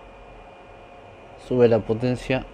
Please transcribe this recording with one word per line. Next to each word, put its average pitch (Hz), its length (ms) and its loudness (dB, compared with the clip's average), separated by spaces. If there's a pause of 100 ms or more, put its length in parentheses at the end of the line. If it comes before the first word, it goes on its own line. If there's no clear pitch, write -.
(1500)
sube 123 200 4
la 113 100 4
potencia. 127 680 -4 (100)